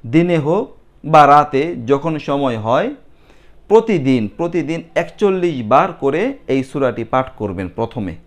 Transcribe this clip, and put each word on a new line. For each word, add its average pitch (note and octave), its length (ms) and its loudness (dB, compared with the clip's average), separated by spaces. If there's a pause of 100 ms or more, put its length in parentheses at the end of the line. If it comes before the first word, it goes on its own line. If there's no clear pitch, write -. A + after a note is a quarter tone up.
(140)
দিনে E3+ 320 2
হোক F#3+ 180 0 (480)
বা D3 100 8 (100)
রাতে C#3+ 300 4 (280)
যখন D3 220 0 (160)
সময় C#3 380 -2
হয়, D3 220 0 (800)
প্রতিদিন, E3+ 520 2 (160)
প্রতিদিন E3 420 -4 (220)
একচল্লিশ F3+ 540 -2 (160)
বার D3 200 4
করে C#3 300 -2 (320)
এই C3+ 140 0
সূরাটি A#2 440 -4
পাঠ C3 140 0 (140)
করবেন G2 260 -6 (120)
প্রথমে। A2+ 340 -6 (140)